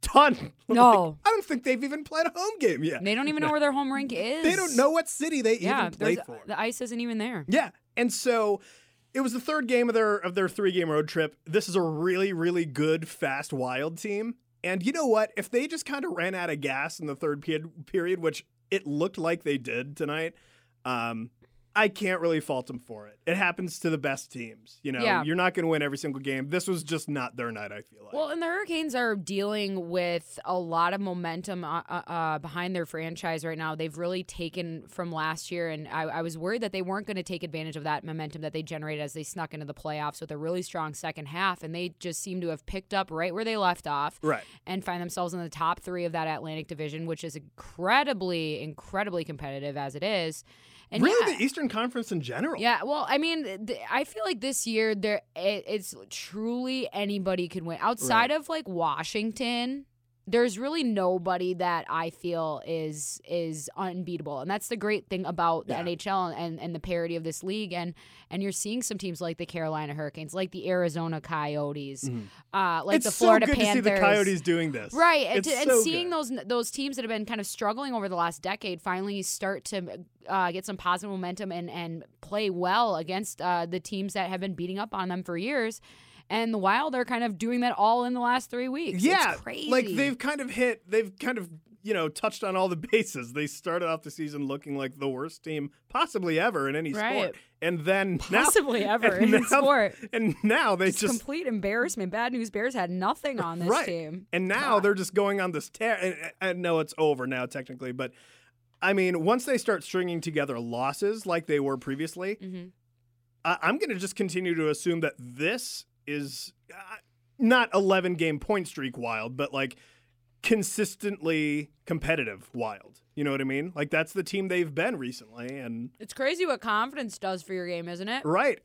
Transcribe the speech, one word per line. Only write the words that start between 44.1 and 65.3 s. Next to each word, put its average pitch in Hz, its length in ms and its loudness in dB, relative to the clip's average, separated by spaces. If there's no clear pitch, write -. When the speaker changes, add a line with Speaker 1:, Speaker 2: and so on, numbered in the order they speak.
Speaker 1:
Right. 143 220 0
Speaker 2:
and 185 180 -6
find 175 160 -4
themselves 175 320 -4
in 185 60 -4
the 170 120 -8
top 165 280 0
three 180 280 -4
of 165 60 -2
that 160 140 0
Atlantic 156 400 -6
Division, 156 400 -6
which 165 160 -6
is 156 140 -8
incredibly, 180 1300 0
incredibly 180 600 -4
competitive 139 520 -8
as 139 180 -6
it 147 80 -6
is. 180 400 -2
And - 120 2
Speaker 1:
Really? 415 300 6
Speaker 2:
yeah. 277 60 -2
Speaker 1:
The - 60 2
Eastern 277 240 0
Conference 233 440 -2
in 170 100 -2
general? 208 360 -4
Speaker 2:
Yeah, 220 240 2
well, 285 240 0
I 269 120 2
mean, 294 480 -2
th-, 143 120 -6
I 262 140 0
feel 427 200 -8
like 359 160 -2
this 254 260 -2
year, 220 280 2
there 208 260 0
it, 190 300 0
it's 196 280 -4
truly 247 840 -4
anybody 190 540 0
could 180 160 -8
win. 165 180 -6
Outside 226 480 2
Speaker 1:
Right. 302 100 0
Speaker 2:
of, 285 80 -16
like, 320 180 -4
Washington, 226 1160 -2
there's 226 320 4
really 294 260 -2
nobody 185 680 2
that 175 340 0
I 165 220 -2
feel 165 560 -4
is, 156 600 -6
is 160 520 -4
unbeatable. 170 600 -4
And 151 100 -4
that's 202 180 -4
the 240 80 -4
great 208 320 -2
thing 185 160 -4
about 165 440 2